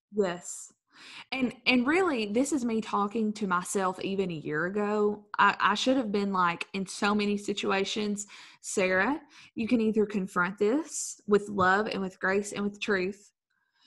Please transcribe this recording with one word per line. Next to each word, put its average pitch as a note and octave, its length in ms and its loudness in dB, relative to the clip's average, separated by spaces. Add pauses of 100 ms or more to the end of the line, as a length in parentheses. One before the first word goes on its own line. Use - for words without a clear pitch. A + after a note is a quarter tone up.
(120)
Yes. F3+ 600 -4 (580)
And, B3+ 220 -2 (140)
and B3 200 4
really, C#4+ 460 2
this C4 200 2
is B3 120 0
me A3+ 160 0
talking G#3 540 -2
to G#3+ 120 -6
myself F#3 560 -2
even F#3+ 280 -2
a E3+ 40 -4
year D3+ 320 -4
ago. G#3 600 0 (120)
I, F#3+ 220 6
I G3 140 4
should C4 240 2
have A3 120 -2
been G3+ 220 0
like, F3 400 0
in G3 140 -4
so G#3 280 0
many G#3 220 2
situations, G3+ 920 -2 (360)
"Sarah, G3 580 0 (340)
you A3 140 -4
can A#3+ 120 4
either G#3+ 260 2
confront F#3+ 520 -2
this - 680 -2
with G3+ 240 2
love G3 360 2
and G3 140 -4
with F#3 180 -8
grace G3 340 -2
and G3+ 120 -4
with G3+ 160 -6
truth, G3 500 -2 (560)